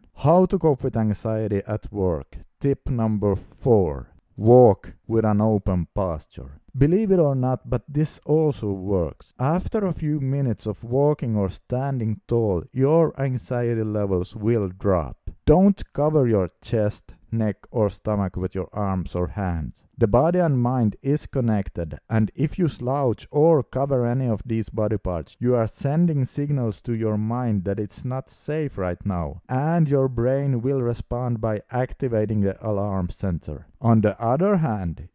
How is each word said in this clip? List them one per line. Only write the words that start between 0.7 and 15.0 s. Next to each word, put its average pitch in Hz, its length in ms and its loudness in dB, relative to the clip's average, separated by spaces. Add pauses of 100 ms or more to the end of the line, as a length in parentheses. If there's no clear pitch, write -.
with 120 120 -4
anxiety 110 720 -2
at - 240 -6
work. 90 460 -2 (240)
Tip 139 300 -2
number 107 440 0
four. 90 720 0 (280)
Walk 113 560 6 (140)
with 110 180 0
an 104 160 2
open 98 540 0
posture. 78 640 -6 (180)
Believe 185 320 4
it 185 80 4
or 143 160 4
not, 127 340 -2
but 120 200 -2
this 147 360 -4
also 147 460 0
works. 95 680 -4
After 180 440 -2
a 180 80 0
few 151 280 -2
minutes 131 440 -2
of 107 200 -6
walking 131 500 0
or 101 140 2
standing 123 800 -4
tall, 107 340 0 (100)
your 151 480 2
anxiety 120 640 -2
levels 101 540 -2
will 107 320 0
drop. 90 600 -2 (140)